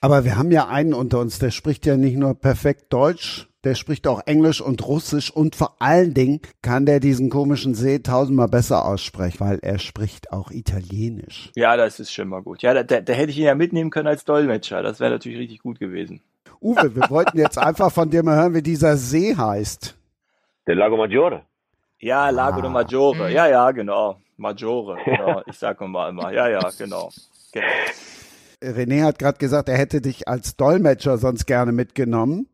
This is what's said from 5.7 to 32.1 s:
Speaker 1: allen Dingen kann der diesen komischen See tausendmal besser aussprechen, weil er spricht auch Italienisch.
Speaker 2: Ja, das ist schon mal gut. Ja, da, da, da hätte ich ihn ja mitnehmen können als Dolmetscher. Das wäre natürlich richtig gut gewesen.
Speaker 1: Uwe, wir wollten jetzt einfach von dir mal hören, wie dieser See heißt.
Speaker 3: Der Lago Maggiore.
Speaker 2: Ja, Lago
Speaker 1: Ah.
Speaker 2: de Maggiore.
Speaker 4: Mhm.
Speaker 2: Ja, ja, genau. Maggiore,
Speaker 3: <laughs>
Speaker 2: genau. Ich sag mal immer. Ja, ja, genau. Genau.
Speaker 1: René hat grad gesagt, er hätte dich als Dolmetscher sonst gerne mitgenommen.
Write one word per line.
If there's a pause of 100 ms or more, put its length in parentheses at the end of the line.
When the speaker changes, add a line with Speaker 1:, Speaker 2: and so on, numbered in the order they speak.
Speaker 1:
allen
Dingen (200)
kann
der
diesen
komischen
See
tausendmal
besser
aussprechen,
weil
er
spricht
auch
Italienisch.
Speaker 2:
Ja,
das
ist
schon
mal
gut.
Ja,
da,
da,
da
hätte
ich
ihn
ja
mitnehmen
können
als
Dolmetscher.
Das
wäre
natürlich
richtig
gut
gewesen. (420)
Speaker 1:
Uwe,
wir
wollten
jetzt
einfach
von
dir
mal
hören,
wie
dieser
See
heißt. (680)
Speaker 3:
Der
Lago
Maggiore. (560)
Speaker 2:
Ja,
Lago
Speaker 1:
Ah.
Speaker 2:
de
Maggiore.
Speaker 4:
Mhm.
Speaker 2:
Ja,
ja,
genau. (200)
Maggiore,
Speaker 3:
<laughs>
Speaker 2:
genau.
Ich
sag
mal
immer.
Ja,
ja, (160)
genau. (440)
Genau. (960)
Speaker 1:
René
hat
grad
gesagt,
er
hätte
dich
als
Dolmetscher
sonst
gerne
mitgenommen.